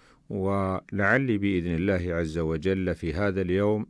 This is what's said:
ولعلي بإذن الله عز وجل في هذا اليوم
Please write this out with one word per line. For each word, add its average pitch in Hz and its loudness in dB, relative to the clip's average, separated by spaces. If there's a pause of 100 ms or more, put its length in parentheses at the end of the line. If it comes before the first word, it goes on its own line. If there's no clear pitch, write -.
(300)
ولعلي 98 0
بإذن 90 0
الله 90 0
عز 82 -2
وجل 85 0
في 80 -4
هذا 98 0
اليوم 101 0